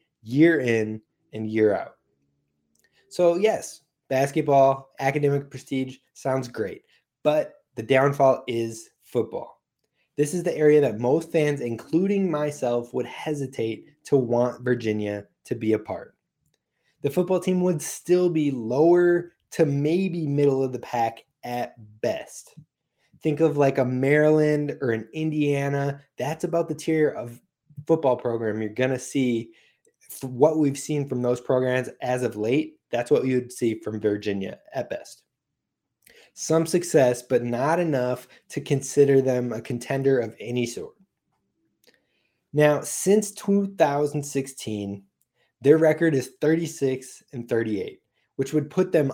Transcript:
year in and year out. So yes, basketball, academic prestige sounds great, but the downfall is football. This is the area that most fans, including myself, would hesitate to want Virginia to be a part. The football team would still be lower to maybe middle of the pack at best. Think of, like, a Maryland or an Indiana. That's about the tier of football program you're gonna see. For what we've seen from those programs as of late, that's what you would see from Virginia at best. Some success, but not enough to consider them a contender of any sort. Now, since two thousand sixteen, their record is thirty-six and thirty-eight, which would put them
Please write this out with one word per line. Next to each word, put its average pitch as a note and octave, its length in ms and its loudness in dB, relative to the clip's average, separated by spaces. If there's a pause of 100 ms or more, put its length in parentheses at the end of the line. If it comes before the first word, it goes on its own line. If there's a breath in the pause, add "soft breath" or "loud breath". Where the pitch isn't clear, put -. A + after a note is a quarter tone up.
(240)
year D3 360 4
in A2 420 -2 (320)
and A2 160 -8
year G#2+ 260 4
out. - 200 -8 (1120)
So E3+ 260 2
yes, F#3+ 460 -2 (280)
basketball, C3+ 800 2 (100)
academic C#3 500 0
prestige C3 480 -6 (160)
sounds C3 340 -4
great, G#2 360 -8 (400)
but D3+ 320 0 (200)
the A2+ 80 -6
downfall C3+ 640 4
is A#2 420 -6 (140)
football. F2+ 580 -6 (560)
This D3 160 0
is F3 100 -2
the E3 120 -2
area D3+ 260 6
that A2+ 180 0
most C#3 320 0
fans, D3 300 0
including F3+ 680 -2
myself, C#3+ 640 -4
would B2 120 -4
hesitate C3 840 -6 (180 loud breath)
to C#3+ 120 2
want A#2+ 440 0
Virginia G#2+ 640 -2 (200)
to - 100 -6
be A2 180 0
a D#3+ 60 2
part. - 360 -12 (880)
The C#3 80 0
football F3+ 300 0
team F3+ 220 0
would F3+ 200 0
still F3+ 480 0
be D#3 220 0
lower E3+ 800 2 (180)
to E3 140 2
maybe D#3+ 640 -2
middle C#3+ 360 2
of B2+ 100 -2
the A#2+ 60 -6
pack A#2 440 -4 (200)
at A#2+ 320 -6 (260)
best. - 520 -6 (680)
Think D3+ 180 -2
of, D3+ 180 2
like, C#3 200 2
a C3 80 2
Maryland D3 960 2
or B2+ 100 -2
an A2 220 -4
Indiana. C#3+ 880 -2 (160)
That's D3 260 -6
about E3 240 -2
the D3+ 80 -4
tier D#3 340 0
of A#2+ 300 -10 (460)
football D#3 300 2
program A2+ 460 -2
you're G#2+ 80 -4
gonna B2+ 300 -2
see. B2 520 -2 (480 soft breath)
For - 280 -14
what C3+ 300 4
we've C#3+ 200 2
seen D3 300 -4
from B2 140 -4
those B2 180 0
programs B2+ 500 0 (120)
as B2+ 220 -2
of G#2+ 120 -2
late, A#2+ 420 -2 (120)
that's A#2+ 220 -2
what C3 140 4
you C3 100 0
would B2 160 -2
see A2+ 240 -2
from A2 260 -8
Virginia G#2 580 -2 (140)
at B2+ 160 -6
best. - 340 -12 (1120 soft breath)
Some D#3+ 320 0
success, C#3+ 560 2
but A#2+ 220 0
not B2+ 360 0
enough B2+ 480 -2 (220 soft breath)
to C#3 120 -8
consider C#3 600 2
them B2 320 -2
a A#2 80 -8
contender C3+ 580 -2
of A2+ 200 -4
any A#2+ 260 -4
sort. F2+ 300 -10 (1600)
Now, D3 280 4
since G#3 500 0
two G3 460 -2
thousand D3 460 0
sixteen, G#2 800 -8 (580)
their C#3+ 160 6
record D#3 380 2
is B2+ 160 -2 (100)
thirty-six C#3+ 880 -2
and A#2+ 160 -12
thirty-eight, A2 540 -4 (340)
which C3+ 180 -4
would D3 160 -2
put F#3 220 -2
them C#3+ 220 2